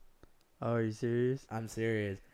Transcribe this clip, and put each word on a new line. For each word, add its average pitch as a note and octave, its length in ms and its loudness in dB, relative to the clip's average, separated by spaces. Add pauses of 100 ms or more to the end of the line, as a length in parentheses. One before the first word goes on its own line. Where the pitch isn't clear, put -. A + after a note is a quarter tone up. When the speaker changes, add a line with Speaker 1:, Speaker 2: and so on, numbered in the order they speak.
(600)
Speaker 1:
Oh, A#2 120 0
are A#2 80 2
you A2 100 2
serious? B2 600 0
Speaker 2:
I'm A2+ 160 -4
serious. G#2+ 520 0 (140)